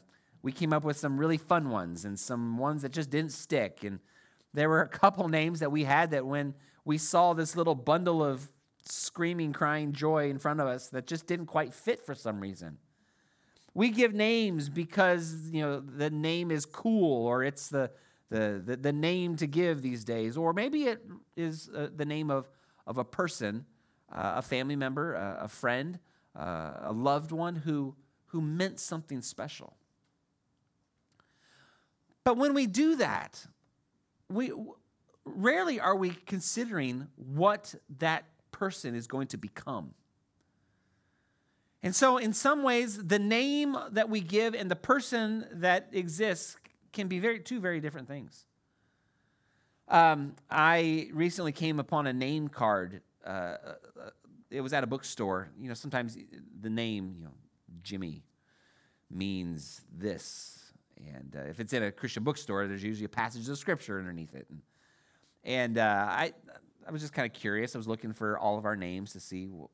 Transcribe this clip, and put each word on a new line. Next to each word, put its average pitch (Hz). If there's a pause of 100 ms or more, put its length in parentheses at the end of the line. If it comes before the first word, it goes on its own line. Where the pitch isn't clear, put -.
(420)
we 131
came 156
up 151
with 147
some 139
really 160
fun 156
ones 87
and 98
some 117
ones 143
that 139
just 147
didn't 147
stick. 117
And 98 (540)
there 151
were 160
a 156
couple 190
names 160
that 151
we 151
had 151
that 139
when 143 (300)
we 151
saw 170
this 160
little 165
bundle 160
of 139 (380)
screaming, 170
crying 151
joy 151
in 139
front 151
of 139
us 127
that 131
just 165
didn't 175
quite 151
fit -
for 143
some 107
reason. 87 (960)
We 220
give 226
names 208
because, 165
you 160
know, 143
the 139
name 160
is 151
cool 165
or 123
it's 139
the, 135 (380)
the, 107
the, 123
the 139
name 170
to 160
give 160
these 123
days. 113
Or 165
maybe 277
it 226 (300)
is, 160
uh, 147
the 151
name 151
of, 135 (380)
of 110
a 123
person, 123 (460)
uh, 101
a 127
family 131
member, 139
uh, 98
a -
friend, 135 (360)
uh, 80 (100)
a 78
loved 143
one 170
who, 147 (320)
who 165
meant 175
something 156
special. - (2500)
But 247
when 285
we 269
do 285
that, - (840)
we, 233
w-, - (480)
rarely 277
are 190
we 190
considering 170
what 180 (240)
that 160 (260)
person 175
is 117
going 131
to -
become. 101 (1900)
And 180
so 254
in 220
some 285
ways, 240
the 202
name 269 (140)
that 220
we 214
give 214
and 202
the 180
person 220
that 180
exists 180 (340)
can 202
be 180
very, 226
two 247
very 175
different 147
things. - (1400)
Um, 156 (140)
I 160
recently 170
came 156
upon 147
a 127
name 143
card. 98 (240)
Uh, -
uh, 90 (920)
it 139
was 135
at 139
a 123
bookstore. 95 (100)
You 127
know, 117
sometimes 123 (420)
the 107
name, 110
you 82
know, 76 (520)
Jimmy 92 (840)
means 90 (140)
this. - (240)
And, 69
uh, 69
if 80
it's 113
in 120
a 101
Christian 107
bookstore, 107
there's 98
usually 107
a 101
passage 113
of 143
Scripture 139
underneath 85
it. 65
And, 73 (840)
and, 123
uh, 104
I, 127 (540)
I 160
was 156
just 147
kinda 123
curious. 110
I -
was 110
looking 113
for 107
all 104
of 107
our 107
names 92
to 95
see 92
w-, 90